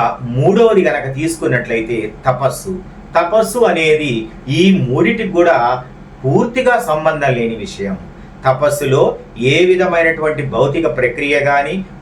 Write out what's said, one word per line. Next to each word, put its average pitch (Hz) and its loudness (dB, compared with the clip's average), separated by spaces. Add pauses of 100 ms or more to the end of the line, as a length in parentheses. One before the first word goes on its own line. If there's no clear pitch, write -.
(220)
మూడవది 185 4
గనక 131 -2
తీసుకున్నట్లయితే 117 -2 (140)
తపస్సు. 131 -4 (360)
తపస్సు 220 2
అనేది 156 2 (200)
ఈ 165 4
మూడిటికి 196 0
కూడా 165 2 (400)
పూర్తిగా 240 2
సంబంధం 156 -2
లేని 113 -2
విషయం. 98 -8 (480)
తపస్సులో 143 2 (200)
ఏ 143 2
విధమైనటువంటి 165 0
భౌతిక 151 0
ప్రక్రియ 147 0
కానీ, 143 -2 (160)